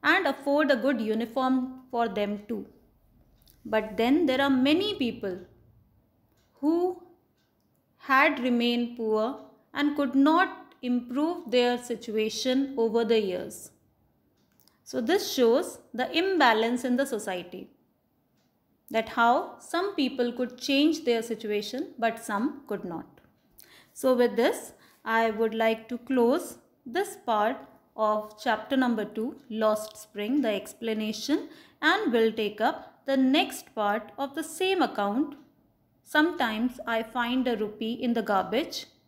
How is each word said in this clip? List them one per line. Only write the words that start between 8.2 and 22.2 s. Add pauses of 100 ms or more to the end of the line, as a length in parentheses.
remained
poor (340)
and
could
not
improve
their
situation
over
the
years. (1120)
So
this
shows (160)
the
imbalance
in
the
society, (1200)
that
how
some
people
could
change
their
situation,
but